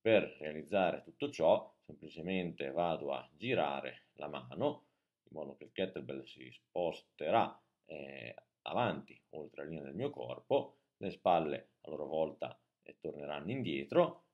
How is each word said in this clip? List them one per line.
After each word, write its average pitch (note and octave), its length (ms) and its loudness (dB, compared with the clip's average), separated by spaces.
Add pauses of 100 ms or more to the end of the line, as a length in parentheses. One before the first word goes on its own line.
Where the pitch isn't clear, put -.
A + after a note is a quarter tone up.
Per G2 380 6
realizzare D#2 640 0
tutto - 280 -6
ciò, E2+ 440 4 (100)
semplicemente D#2+ 840 -4
vado D2+ 420 0
a C2 240 -6
girare D2+ 800 -2
la C#2+ 140 -8
mano D2 560 -4 (440)
in - 80 -14
modo C#2 200 -8
che - 80 -18
il - 80 -20
kettlebell C2+ 520 -6
si C2 280 -18
sposterà, - 1080 0 (260)
eh, C#2 480 -12 (280)
avanti E2 580 -2 (100)
oltre D2 320 -12
la D2 60 -8
linea D#2+ 160 -8
del C#2 100 -10
mio B2+ 160 -2
corpo, - 680 -2 (200)
le F#2+ 120 -4
spalle E2 600 4 (120)
a - 80 -12
loro D2+ 160 -6
volta, D#2 520 -2 (280)
eh, - 140 -20
torneranno D2 500 -6
indietro B2+ 840 0